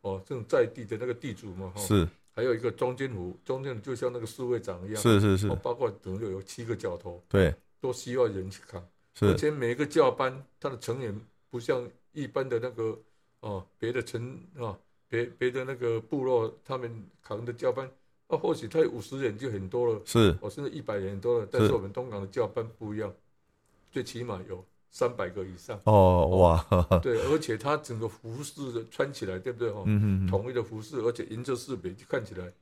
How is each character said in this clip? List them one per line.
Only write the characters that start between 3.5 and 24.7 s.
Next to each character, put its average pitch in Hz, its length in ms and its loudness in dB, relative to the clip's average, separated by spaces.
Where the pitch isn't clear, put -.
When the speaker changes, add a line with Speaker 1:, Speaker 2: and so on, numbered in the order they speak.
Speaker 1:
间 135 100 -6
湖 107 60 -8
就 127 160 -6
像 123 160 -2
那 123 80 -8
个 113 40 -8
侍 127 200 -8
卫 123 160 0
长 90 260 -8
一 104 60 -6
样。 107 100 -4
Speaker 2:
是， 113 180 8
是， 101 160 6
是。 101 120 0
Speaker 1:
哦， 90 120 0
包 123 140 -4
括 120 160 -2
等 95 200 -8
于 107 100 -6
有 95 100 -6
七 117 240 -12
个 113 120 -4
角 90 200 -6
头。 87 320 -14
Speaker 2:
对。 92 240 6
Speaker 1:
都 127 120 -2
需 120 200 -8
要 123 160 4
人 95 200 -4
去 95 160 -14
扛。 87 160 -14
Speaker 2:
是。 - 140 2
Speaker 1:
而 98 80 6
且 151 160 2
每 127 240 0
个 143 100 0
教 147 240 6
班， 131 240 0
他 143 80 -4
的 127 100 -6
成 120 220 -4
员 113 120 -4
不 123 80 -6
像 123 260 0
一 143 160 -6
般 131 200 -2
的 117 120 2
那 123 100 -4
个， 113 260 -4
哦， 98 260 -8
别 113 140 -2
的 127 100 0
城， 120 380 -6
哦， 120 240 -6
别， 120 160 0
别 127 140 0
的 131 140 -4
那 131 100 -6
个 117 260 0
部 139 220 -4
落， 120 420 2
他 135 140 -6
们 120 100 -6
扛 - 240 -8
的 120 80 -6
教 123 200 0
班， 131 180 -4
啊， 160 100 0
或 - 160 2
许 113 140 -8
他 160 100 0
有 147 100 6
五 110 140 -6
十 135 180 -8
人 110 160 0
就 127 140 -6
很 95 180 -6
多 120 240 2
了。 104 120 -2
Speaker 2:
是。 101 360 8
Speaker 1:
哦， 104 80 -8
甚 143 140 -10
至 135 80 -4
一 151 100 -10
百 110 140 -4
人 98 260 -4
多 120 200 2
了。 104 60 -4
Speaker 2:
是。 - 40 -16
Speaker 1:
但 113 160 4
是 107 60 6
我 117 80 2
们 98 120 -10
东 127 160 -8
港 104 120 -8
的 95 80 -8
教 110 180 0
班 117 180 -4
不 107 160 -8
一 107 40 -6
样， 104 140 -6
最 127 140 -4
起 117 180 -10
码 110 160 -6
有 92 160 -12